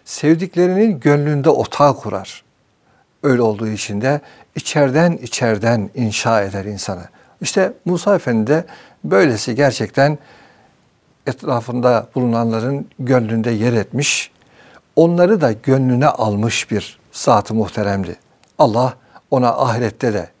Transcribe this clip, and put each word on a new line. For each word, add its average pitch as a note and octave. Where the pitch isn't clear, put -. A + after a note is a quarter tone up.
Sevdiklerinin F3+
gönlünde D3
otağı C3+
kurar. G2
Öyle B2+
olduğu A2
için G#2
de C#3
içerden D#3
içerden A2+
inşa A2+
eder G2
insanı. G2
İşte F#3+
Musa F3
Efendi A2+
de D#3
böylesi C#3+
gerçekten C#3
etrafında B2
bulunanların A#2
gönlünde A#2+
yer A#2
etmiş, A#2
onları F3
da C3
gönlüne B2+
almış A2
bir -
zat-ı -
muhteremdi. G2
Allah B2
ona B2
ahirette A#2+
de F2+